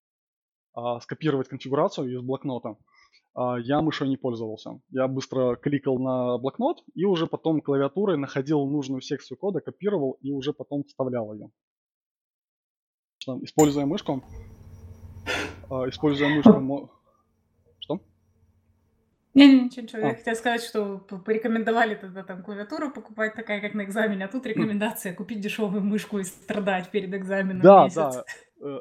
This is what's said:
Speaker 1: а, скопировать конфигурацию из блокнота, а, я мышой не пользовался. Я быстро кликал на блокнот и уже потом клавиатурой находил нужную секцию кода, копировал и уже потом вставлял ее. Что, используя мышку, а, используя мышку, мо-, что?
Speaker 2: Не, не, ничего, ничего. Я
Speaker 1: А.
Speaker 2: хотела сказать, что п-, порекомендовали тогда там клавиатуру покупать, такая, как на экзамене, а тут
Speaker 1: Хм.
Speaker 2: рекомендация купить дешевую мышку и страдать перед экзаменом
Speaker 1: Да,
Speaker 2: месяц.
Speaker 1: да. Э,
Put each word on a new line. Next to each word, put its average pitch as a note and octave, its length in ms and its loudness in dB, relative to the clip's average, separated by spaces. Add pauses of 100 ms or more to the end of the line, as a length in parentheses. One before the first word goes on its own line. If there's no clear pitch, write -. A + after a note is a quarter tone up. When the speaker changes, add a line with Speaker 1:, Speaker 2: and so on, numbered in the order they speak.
(760)
Speaker 1:
а, A#2+ 260 -6
скопировать C#3 480 -4
конфигурацию C#3 680 -4
из B2 80 -10
блокнота, B2+ 540 -8 (580)
а, B2 260 -4
я C#3+ 220 0
мышой D3 260 -2
не C3+ 100 0
пользовался. A2+ 600 -8 (100)
Я C3 180 0
быстро C3 480 -2
кликал C#3 440 0
на B2+ 380 0
блокнот A3+ 460 -4 (100)
и E3 120 -2
уже E3 220 2
потом D#3+ 340 0
клавиатурой C#3+ 560 0
находил C#3 480 -2
нужную C3+ 360 -4
секцию - 360 -10
кода, F#3 220 -4
копировал D3+ 600 -4
и C#3 100 -6
уже C#3 220 -4
потом C#3+ 300 -8
вставлял A#2+ 500 -6
ее. G#2 160 -16 (1700)
Что, B2+ 220 -10
используя D3 440 2
мышку, C#3 360 -4 (1500)
а, C3 180 -4
используя C#3+ 400 0
мышку, D3 320 8
мо-, C3+ 300 -6 (880)
что? F#3 200 -8 (1300)
Speaker 2:
Не, C#4 140 12
не, C4 160 10
ничего, B3 180 -8
ничего. A3+ 200 -12
Я D3 80 0
Speaker 1:
А. - 40 -4
Speaker 2:
хотела A#3 200 -4
сказать, A#3 280 -2
что G3+ 360 -4
п-, F#3+ 200 -14
порекомендовали A3 760 0
тогда F#3 280 -12
там F#3 200 -14
клавиатуру G#3+ 500 -10
покупать, G#3+ 420 -8
такая, G#3 260 -6
как G3+ 140 -6
на G3+ 100 -4
экзамене, G3 400 -2
а G3 40 -8
тут B3+ 180 -8
Speaker 1:
Хм. A3 40 -4
Speaker 2:
рекомендация G#3+ 640 -2
купить G#3 260 -10
дешевую G3+ 420 -2
мышку G3+ 360 -2
и F#3+ 60 -4
страдать F#3+ 680 -4
перед F#3 240 -4
экзаменом F#3+ 480 -2
Speaker 1:
Да, G3 220 12
Speaker 2:
месяц. E3+ 120 0
Speaker 1:
да. C3 280 -2 (380)
Э, C#3 180 -8